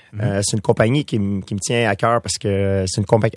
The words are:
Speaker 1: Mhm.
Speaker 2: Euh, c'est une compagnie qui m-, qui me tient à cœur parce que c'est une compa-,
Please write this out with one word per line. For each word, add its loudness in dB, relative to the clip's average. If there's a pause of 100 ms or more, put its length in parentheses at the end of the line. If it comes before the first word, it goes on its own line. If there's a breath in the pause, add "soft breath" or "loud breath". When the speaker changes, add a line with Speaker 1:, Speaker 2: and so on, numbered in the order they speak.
(120)
Speaker 1:
Mhm. -10
Speaker 2:
Euh, 0
c'est -4
une -4
compagnie 2
qui -4
m-, -2
qui -8
me -4
tient 0
à 2
cœur 2
parce -6
que 0
c'est -4
une -2
compa-, 4